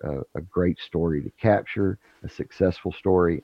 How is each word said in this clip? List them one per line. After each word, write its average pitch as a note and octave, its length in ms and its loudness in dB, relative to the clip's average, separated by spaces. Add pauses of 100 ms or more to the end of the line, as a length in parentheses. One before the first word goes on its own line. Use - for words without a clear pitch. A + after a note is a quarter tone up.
a, C#2+ 140 -6 (160)
a D2+ 140 -8
great F2 300 0
story E2 420 -2
to - 100 -8
capture, G2+ 680 0 (240)
a - 60 -10
successful - 640 -2
story, F2 500 2